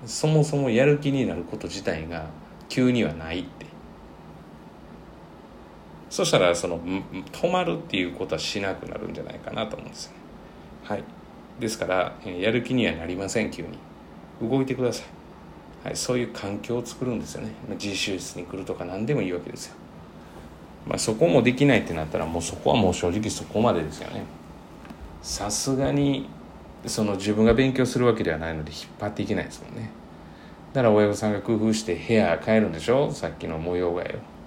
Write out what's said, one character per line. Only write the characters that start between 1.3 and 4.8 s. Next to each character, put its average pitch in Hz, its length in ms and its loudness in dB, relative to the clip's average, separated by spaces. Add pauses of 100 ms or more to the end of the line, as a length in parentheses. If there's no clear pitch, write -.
る 87 80 -4
こ 110 140 -8
と 95 100 -8
自 95 160 -8
体 80 240 -4
が 80 200 -6 (420)
急 127 220 4
に 120 120 4
は 80 100 0
な 80 200 -8
い 90 80 -4
っ - 20 -6
て。 - 220 -14 (2500)